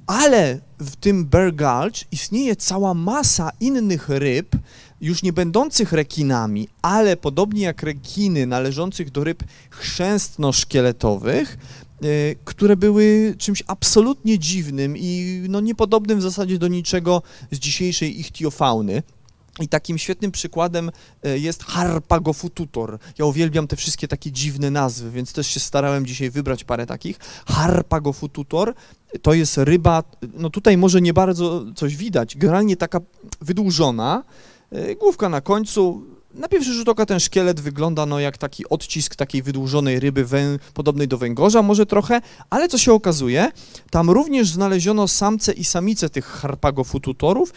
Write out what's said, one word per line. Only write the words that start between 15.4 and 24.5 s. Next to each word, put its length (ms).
no, 120
niepodobnym 580
w 40
zasadzie 360
do 100
niczego 540
z 80
dzisiejszej 640
ichtiofauny. 840
I 80
takim 300
świetnym 340
przykładem, 580
e, 160
jest 240
Harpagofututor. 1400
Ja 60
uwielbiam 420
te 100
wszystkie 320
takie 240
dziwne 380